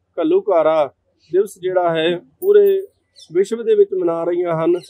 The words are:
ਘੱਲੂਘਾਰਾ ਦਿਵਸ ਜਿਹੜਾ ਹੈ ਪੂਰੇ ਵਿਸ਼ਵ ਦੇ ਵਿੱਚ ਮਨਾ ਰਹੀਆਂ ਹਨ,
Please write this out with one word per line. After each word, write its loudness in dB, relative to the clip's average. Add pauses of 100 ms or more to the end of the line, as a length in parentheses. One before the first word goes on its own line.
(200)
ਘੱਲੂਘਾਰਾ 0 (460)
ਦਿਵਸ -2
ਜਿਹੜਾ -2
ਹੈ -2 (220)
ਪੂਰੇ 4 (640)
ਵਿਸ਼ਵ -2
ਦੇ 0
ਵਿੱਚ 2
ਮਨਾ -4
ਰਹੀਆਂ -4
ਹਨ, -2 (100)